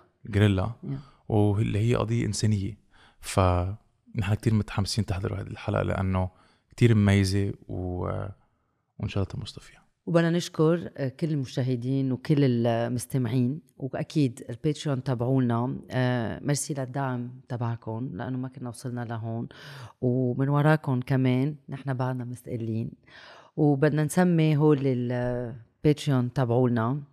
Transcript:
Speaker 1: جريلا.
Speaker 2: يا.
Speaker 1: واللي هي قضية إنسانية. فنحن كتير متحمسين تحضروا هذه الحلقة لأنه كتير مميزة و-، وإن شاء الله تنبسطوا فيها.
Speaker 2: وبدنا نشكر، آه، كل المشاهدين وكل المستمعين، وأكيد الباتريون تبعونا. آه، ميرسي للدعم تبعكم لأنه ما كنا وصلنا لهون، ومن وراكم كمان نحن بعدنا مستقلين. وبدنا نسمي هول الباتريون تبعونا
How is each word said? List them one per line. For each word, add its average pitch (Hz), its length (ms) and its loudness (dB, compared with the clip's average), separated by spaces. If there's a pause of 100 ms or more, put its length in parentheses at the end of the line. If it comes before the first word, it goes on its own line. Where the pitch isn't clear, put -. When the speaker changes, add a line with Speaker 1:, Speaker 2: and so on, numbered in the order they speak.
(260)
Speaker 1:
جريلا. 101 460 4 (120)
Speaker 2:
يا. 139 160 -6 (300)
Speaker 1:
واللي 104 500 2
هي 117 160 2
قضية 113 300 0
إنسانية. 104 520 0 (440)
فنحن 92 1120 0
كتير 110 200 0
متحمسين 101 520 0
تحضروا 98 320 -4
هذه 101 100 -8
الحلقة 104 360 -4
لأنه 95 460 0 (400)
كتير 117 260 4
مميزة 101 580 4 (140)
و-، 95 600 -6 (720)
وإن - 80 -4
شاء 98 160 -2
الله - 100 -6
تنبسطوا - 300 -12
فيها. - 200 -20 (220)
Speaker 2:
وبدنا 170 240 2
نشكر، 165 680 0
آه، 135 120 -4
كل - 220 -4
المشاهدين 131 800 -2
وكل 143 320 2 (240)
المستمعين، 120 920 0 (160)
وأكيد 139 720 -4
الباتريون 139 540 -4
تبعونا. 123 720 0 (140)
آه، 123 520 -2
ميرسي 143 300 -4
للدعم 127 760 -6
تبعكم 117 640 -6
لأنه 120 240 -8
ما 127 100 -6
كنا 127 220 -12
وصلنا 120 360 -10
لهون، 113 420 -6 (540)
ومن 127 480 2
وراكم 147 500 4
كمان 131 560 2 (140)
نحن 139 240 -8
بعدنا 127 320 -4
مستقلين. 117 640 -6 (640)
وبدنا 147 480 4
نسمي 160 540 4
هول 151 260 6
الباتريون 123 1500 0
تبعونا 123 680 2 (120)